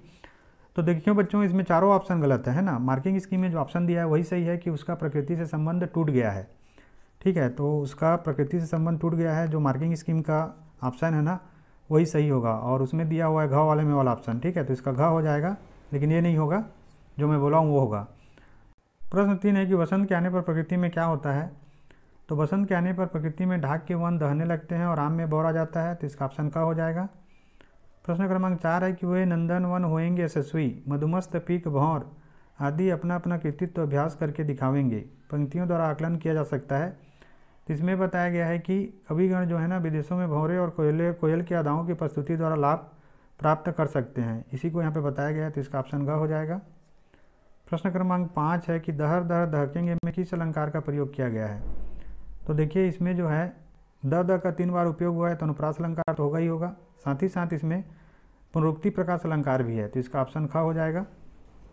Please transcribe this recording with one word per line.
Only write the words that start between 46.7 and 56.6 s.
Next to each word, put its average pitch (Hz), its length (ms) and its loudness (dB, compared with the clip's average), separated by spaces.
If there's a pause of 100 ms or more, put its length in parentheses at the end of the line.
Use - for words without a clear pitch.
प्रश्न 175 220 -2
क्रमांक 180 440 0
पाँच 170 340 0
है 165 100 0
कि 160 120 -6
दहर 151 320 0
दहर 170 220 0
दहकेंगे 170 500 0 (100)
में 170 80 -4
किस 180 200 -4
अलंकार 160 360 -2
का 156 100 -2
प्रयोग 143 340 -2
किया 127 160 -2
गया 110 180 -2
है? 104 140 -6 (840)
तो 156 60 0
देखिए, 156 340 2
इसमें 175 300 -2
जो 175 100 0
है 160 300 -2 (480)
द, 135 80 0
द 180 300 2
का 185 80 0
तीन 175 200 -2
बार 175 140 2
उपयोग 170 300 0
हुआ 170 140 0
है, 170 60 -2
तो 160 100 -4
अनुप्रास 151 340 -2
अलंकार 165 360 -2
तो 156 80 -2
होगा 147 140 0
ही 165 100 2
होगा, 165 280 -2 (240)